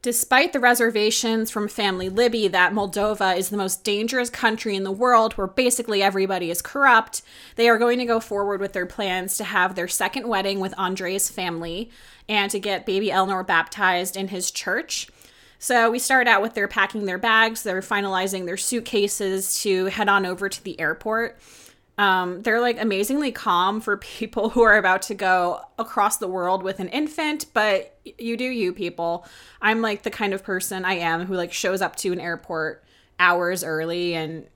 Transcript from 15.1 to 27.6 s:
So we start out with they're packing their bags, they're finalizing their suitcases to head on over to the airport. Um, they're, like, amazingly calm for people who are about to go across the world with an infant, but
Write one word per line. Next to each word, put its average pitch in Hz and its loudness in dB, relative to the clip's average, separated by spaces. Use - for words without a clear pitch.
So 233 2
we 240 -2
start 254 2
out 202 6
with 220 -4
they're 202 0
packing 202 -2
their 185 -4
bags, 220 2
they're 185 -2
finalizing 190 -2
their 175 -6
suitcases 202 -2
to 185 2
head 196 -2
on 196 4
over 185 -6
to - -10
the - -12
airport. 214 -4
Um, 185 0
they're, 226 2
like, 240 0
amazingly 226 -2
calm 196 0
for 208 -2
people 220 -4
who 240 4
are 214 8
about 190 4
to 208 -8
go 185 2
across 214 0
the 202 -6
world 185 0
with 190 -6
an 185 -6
infant, 302 -4
but 214 0